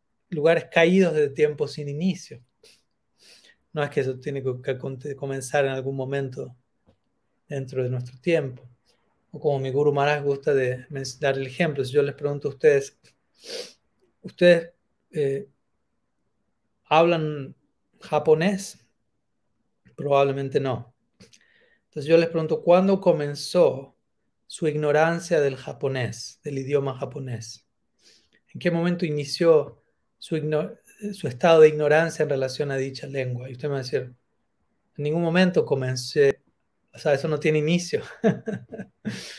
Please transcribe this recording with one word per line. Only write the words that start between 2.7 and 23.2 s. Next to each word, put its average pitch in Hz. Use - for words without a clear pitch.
No 151
es 143
que 139
eso 127
tiene 139
que, 127
que 131
conte-, 135
comenzar 139
en 135
algún 135
momento 135
dentro 131
de 123
nuestro 127
tiempo. 147
O 147
como 143
mi 135
Guru 143
Maharaj 143
gusta 139
de 127
men-, 135
dar 135
el 135
ejemplo, 139
si 120
yo 147
les 139
pregunto 143
a -
ustedes, 139
¿ustedes, 175
eh, 139
hablan 156
japonés? 156
Probablemente 139
no. -
Entonces 143
yo 165
les 170
pregunto, 156
¿cuándo 190
comenzó 147